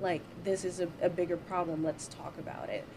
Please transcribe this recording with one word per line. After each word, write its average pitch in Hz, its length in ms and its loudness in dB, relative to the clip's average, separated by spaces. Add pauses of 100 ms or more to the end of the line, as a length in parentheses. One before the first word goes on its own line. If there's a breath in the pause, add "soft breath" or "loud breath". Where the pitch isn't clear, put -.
Like, 180 200 2 (220)
this 190 200 2
is 185 160 -2
a, 175 80 2 (140)
a 185 80 8
bigger 170 260 2
problem. 165 480 0
Let's 151 240 0
talk - 300 -10
about - 320 -6
it." - 160 -4 (120)